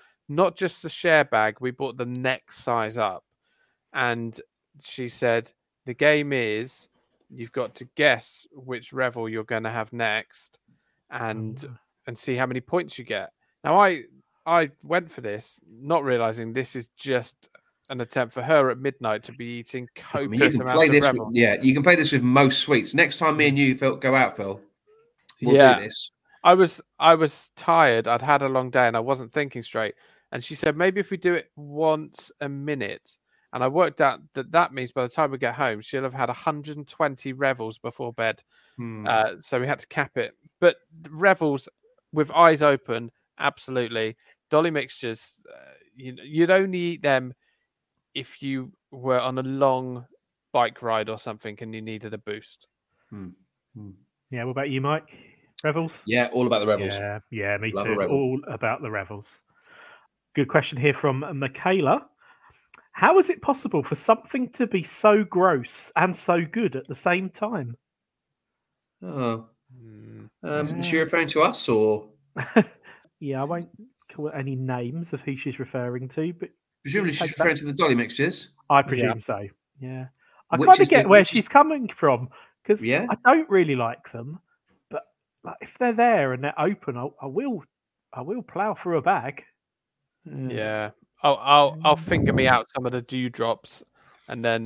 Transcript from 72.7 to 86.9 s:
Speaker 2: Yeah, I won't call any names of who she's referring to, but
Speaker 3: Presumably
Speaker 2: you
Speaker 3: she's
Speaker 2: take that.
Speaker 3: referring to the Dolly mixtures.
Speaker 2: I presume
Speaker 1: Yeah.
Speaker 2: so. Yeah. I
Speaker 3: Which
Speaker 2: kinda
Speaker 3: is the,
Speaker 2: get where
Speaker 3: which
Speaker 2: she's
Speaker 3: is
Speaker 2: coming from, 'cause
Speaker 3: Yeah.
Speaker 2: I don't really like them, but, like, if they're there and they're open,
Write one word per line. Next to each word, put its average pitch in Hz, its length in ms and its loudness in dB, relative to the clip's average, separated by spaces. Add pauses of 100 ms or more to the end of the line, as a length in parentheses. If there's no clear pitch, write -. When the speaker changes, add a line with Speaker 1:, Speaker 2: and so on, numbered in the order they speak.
Speaker 2:
Yeah, 135 220 -6
I 143 40 -4
won't 170 240 -8 (440)
call 151 160 -8
any 135 260 -8
names 131 560 -6
of 143 100 -8
who 139 140 -6
she's 131 220 -10
referring 123 520 -8
to, 165 240 -6
but - 180 -14 (320)
Speaker 3:
Presumably 175 260 -2
Speaker 2:
you 143 80 -4
Speaker 3:
she's 165 120 -2
Speaker 2:
take - 80 -10
that. 156 60 2
Speaker 3:
referring 160 140 4
to 143 80 -8
the 143 80 -6
Dolly 139 220 2
mixtures. 139 540 -4 (200)
Speaker 2:
I 139 140 6
presume 123 320 -2
Speaker 1:
Yeah. 113 40 -12
Speaker 2:
so. 101 280 -8 (320)
Yeah. 131 280 -12 (440)
I 113 60 0
Speaker 3:
Which 339 120 4
Speaker 2:
kinda 370 140 12
Speaker 3:
is - 60 4
the, 320 80 6
Speaker 2:
get 208 120 4
where 202 120 12
Speaker 3:
which - 80 4
Speaker 2:
she's 233 160 2
Speaker 3:
is - 40 -12
Speaker 2:
coming 285 400 4
from, 131 400 0 (340)
'cause 208 200 0
Speaker 3:
Yeah. 139 260 0
Speaker 2:
I 214 60 0 (100)
don't 311 240 6
really 170 260 4
like 120 360 -4
them, 135 280 -14 (520)
but, - 160 -10 (360)
like, - 180 -12
if - 180 -16
they're 247 140 0
there 214 400 2
and 127 100 -6
they're 147 180 -6
open, 160 340 -2